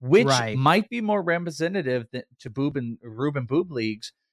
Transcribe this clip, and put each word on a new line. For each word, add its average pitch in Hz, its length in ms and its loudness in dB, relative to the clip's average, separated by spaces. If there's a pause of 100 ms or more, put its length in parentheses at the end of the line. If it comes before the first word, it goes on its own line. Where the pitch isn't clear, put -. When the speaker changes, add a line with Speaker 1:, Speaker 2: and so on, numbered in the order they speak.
Speaker 1:
which 165 260 6
Speaker 2:
Right. 120 300 2
Speaker 1:
might 160 340 4
be 240 100 -6
more 208 220 0
representative 165 920 -2
than, 127 100 -8 (180)
to 127 100 -12
Boob 139 260 -2
and, 117 260 -4
Rube 120 340 -4
and 123 120 -4
Boob 170 240 0
leagues, 110 400 -4 (200)